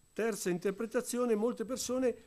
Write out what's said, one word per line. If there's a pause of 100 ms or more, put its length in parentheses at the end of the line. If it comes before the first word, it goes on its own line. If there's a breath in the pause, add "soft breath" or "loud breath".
(160)
Terza
interpretazione,
molte
persone (140)